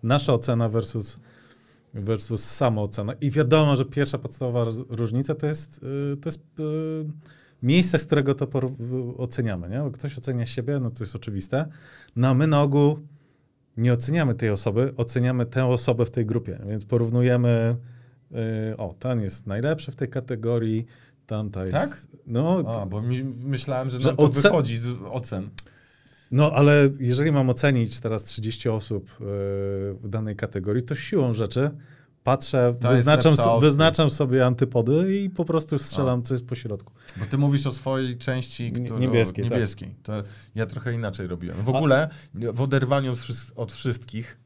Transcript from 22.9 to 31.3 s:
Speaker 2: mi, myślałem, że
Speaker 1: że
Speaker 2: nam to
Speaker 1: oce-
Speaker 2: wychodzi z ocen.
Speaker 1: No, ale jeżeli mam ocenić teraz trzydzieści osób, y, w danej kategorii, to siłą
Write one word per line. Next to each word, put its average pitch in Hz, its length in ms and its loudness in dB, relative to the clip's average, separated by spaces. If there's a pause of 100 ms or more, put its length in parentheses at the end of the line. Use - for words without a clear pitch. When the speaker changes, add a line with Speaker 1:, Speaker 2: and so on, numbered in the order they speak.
Speaker 2:
mi, 123 220 -2
myślałem, 131 680 -4
że 123 120 -6
Speaker 1:
że 143 60 2
Speaker 2:
nam 147 100 2
to 151 60 8
Speaker 1:
oce- 139 180 4
Speaker 2:
wychodzi 127 360 4
z 120 100 -6 (240)
ocen. 107 380 -6 (840)
Speaker 1:
No, 143 200 4
ale 143 380 8 (100)
jeżeli 131 320 2
mam 135 180 4
ocenić 123 500 2
teraz 110 240 -4
trzydzieści 113 460 -4
osób, 107 400 -4
y, - 40 -20 (800)
w 117 160 -14
danej 107 260 -4
kategorii, 104 480 -2
to 139 120 -6
siłą 135 380 0